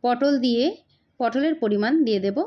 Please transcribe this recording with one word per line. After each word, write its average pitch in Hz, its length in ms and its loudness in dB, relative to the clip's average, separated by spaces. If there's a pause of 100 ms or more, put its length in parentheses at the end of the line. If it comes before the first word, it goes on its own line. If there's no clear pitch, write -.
পটল 247 280 2 (120)
দিয়ে 240 200 2 (560)
পটলের 262 420 0
পরিমাণ 208 300 0 (140)
দিয়ে 208 200 0
দেব 196 200 -2